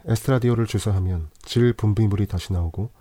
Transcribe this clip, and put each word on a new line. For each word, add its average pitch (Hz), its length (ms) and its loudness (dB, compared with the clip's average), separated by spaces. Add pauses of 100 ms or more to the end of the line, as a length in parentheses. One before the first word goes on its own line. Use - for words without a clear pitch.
에스트라디올을 117 600 0
주사하면 92 640 -2 (140)
질 120 300 2
분비물이 104 540 2
다시 - 240 -4
나오고, 87 380 -4 (120)